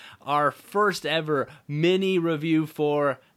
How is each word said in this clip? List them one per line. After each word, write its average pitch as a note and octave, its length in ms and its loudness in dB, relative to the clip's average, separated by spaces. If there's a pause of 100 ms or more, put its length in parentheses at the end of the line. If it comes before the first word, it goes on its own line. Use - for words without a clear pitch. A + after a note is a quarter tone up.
(220)
our D3 300 0
first G3+ 520 -2
ever D3+ 440 -2 (200)
mini F#3 500 2
review D#3+ 460 0
for D3 540 0 (180)